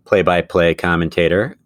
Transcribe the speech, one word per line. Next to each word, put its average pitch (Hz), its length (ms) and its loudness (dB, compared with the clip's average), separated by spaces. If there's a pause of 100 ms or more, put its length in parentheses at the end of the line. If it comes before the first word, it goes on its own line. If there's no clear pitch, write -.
play-by-play 87 720 0
commentator, 85 920 -2